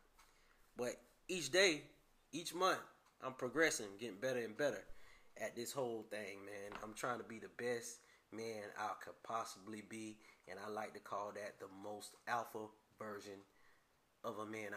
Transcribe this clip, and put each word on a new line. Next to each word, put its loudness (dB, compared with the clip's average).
But 2
each 0
day, 10
each -4
month, 6
I'm -2
progressing, 4
getting -4
better 2
and -2
better 4
at -2
this -2
whole 0
thing, -6
man. -6
I'm -8
trying 0
to -6
be -8
the -10
best 0
man -4
I 2
could -10
possibly -2
be, -6
and -6
I -4
like -2
to -10
call -2
that -6
the -8
most -8
alpha 0
version -6
of -2
a 0
man -2